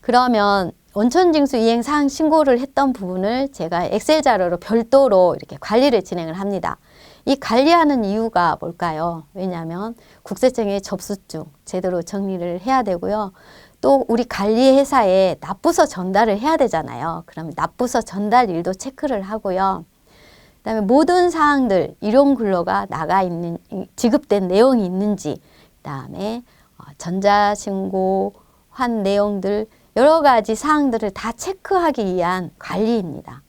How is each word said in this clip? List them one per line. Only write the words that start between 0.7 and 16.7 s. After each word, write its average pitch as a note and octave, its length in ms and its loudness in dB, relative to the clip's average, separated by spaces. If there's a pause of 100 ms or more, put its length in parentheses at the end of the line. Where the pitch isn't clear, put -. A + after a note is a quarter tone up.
온천징수 C#4+ 640 2
이행 A3+ 260 2
사항 D4 240 0
신고를 D4 520 2
했던 C4+ 320 0
부분을 G#3 600 -4
제가 E3+ 340 -4
엑셀 D4+ 380 0
자료로 F#3 340 2
별도로 A3+ 800 4
이렇게 - 240 -14
관리를 A#3+ 440 2
진행을 E3 300 -6
합니다. F#3+ 440 -6 (500)
이 C4+ 80 2
관리하는 C#4 680 2
이유가 G3 560 0
뭘까요? E3 720 -6
왜냐하면 F#3 600 -8 (280)
국세청에 G#3 560 -2
접수증 F#3+ 640 -10 (220)
제대로 F3+ 360 -4
정리를 F3+ 600 -6
해야 B3+ 220 0
되고요. G3 500 -4 (480)
또 C4+ 260 2
우리 A3+ 160 0
관리회사에 A3 1160 2
납부서 D4 460 0
전달을 G3 520 0
해야 D4+ 160 0
되잖아요. E3 680 -4